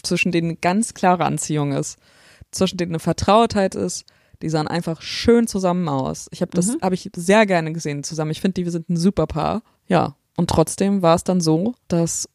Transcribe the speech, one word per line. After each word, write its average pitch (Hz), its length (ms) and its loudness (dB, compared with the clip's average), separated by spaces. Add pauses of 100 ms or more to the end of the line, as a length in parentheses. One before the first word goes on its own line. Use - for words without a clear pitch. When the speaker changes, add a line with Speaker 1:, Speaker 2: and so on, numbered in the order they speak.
Speaker 1:
zwischen 175 280 0
denen 165 180 0
eine 165 80 -6
ganz 196 360 0
klare 180 320 2
Anziehung 147 460 -2
ist, 147 260 -4 (540)
zwischen 185 260 -2
denen 175 140 -4
eine 160 80 -4
Vertrautheit 196 760 2
ist. 196 300 -6 (360)
Die 160 80 -4
sahen 156 180 -2
einfach 165 340 -4
schön 233 460 4
zusammen 180 420 0
aus. 139 420 -4
Ich - 100 -6
hab 175 100 -4
das, 180 160 2
Speaker 2:
Mhm. 262 140 -2
Speaker 1:
hab 185 120 0
ich 185 220 -6
sehr 196 300 4
gerne 165 280 0
gesehen 147 300 -6
zusammen. 156 280 -4
Ich - 100 -6
find, 190 160 0
die 175 120 -2
sind 170 200 -6
ein 175 80 0
super 165 300 2
Paar. 147 340 -2 (260)
Ja. 170 280 0 (220)
Und 175 120 0
trotzdem 196 520 0
war 165 140 6
es - 80 -2
dann 180 180 0
so, 165 320 2 (140)
dass 170 480 -2